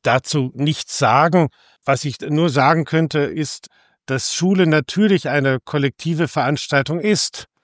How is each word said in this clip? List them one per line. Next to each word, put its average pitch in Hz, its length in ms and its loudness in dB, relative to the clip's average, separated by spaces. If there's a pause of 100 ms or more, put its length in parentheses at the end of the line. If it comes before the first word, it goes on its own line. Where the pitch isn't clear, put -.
dazu 131 520 -2
nichts 143 440 -4
sagen. 147 500 4 (380)
Was 139 180 0
ich 139 160 -6
nur 156 300 0
sagen 143 340 2
könnte, 156 360 0
ist, 143 480 -6 (380)
dass - 280 -4
Schule 185 340 2
natürlich 165 640 2
eine 135 340 0
kollektive 151 640 -2
Veranstaltung 143 720 -2
ist. - 460 -2 (180)